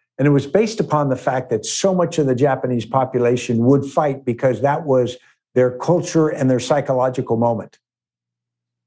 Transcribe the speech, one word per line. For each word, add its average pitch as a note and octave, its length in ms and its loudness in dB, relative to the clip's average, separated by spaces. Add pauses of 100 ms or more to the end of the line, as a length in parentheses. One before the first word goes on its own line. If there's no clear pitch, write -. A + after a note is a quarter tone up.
(180)
And C#3 100 2
it D3 40 4
was C#3 140 2
based A3 340 0
upon D3+ 280 0
the C3 80 0
fact - 320 -4
that A2 160 -2
so - 300 0
much F3 240 0
of D3 80 2
the C3 80 0
Japanese B2+ 500 0
population B2 800 0
would C3+ 220 4
fight D3 360 -2
because A#2+ 380 -2
that C#3+ 240 0
was B2+ 320 0 (380)
their B2+ 160 2
culture D#3+ 580 0
and C#3 220 0
their B2 100 2
psychological B2+ 800 0
moment. A#2 400 -2 (1080)